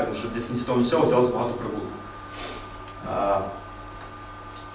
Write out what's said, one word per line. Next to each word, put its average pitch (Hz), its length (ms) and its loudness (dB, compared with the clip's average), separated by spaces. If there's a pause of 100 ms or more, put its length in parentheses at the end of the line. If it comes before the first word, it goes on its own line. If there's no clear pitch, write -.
тому 113 100 0
що 120 140 -2
десь 117 220 0
ні 123 80 2
з - 60 0
того, 127 140 4
ні 120 60 8
з - 60 2
цього - 160 6
взялося 123 260 6
багато 117 220 0
прибутку. 107 320 -4 (1300)
А... 98 240 4 (1400)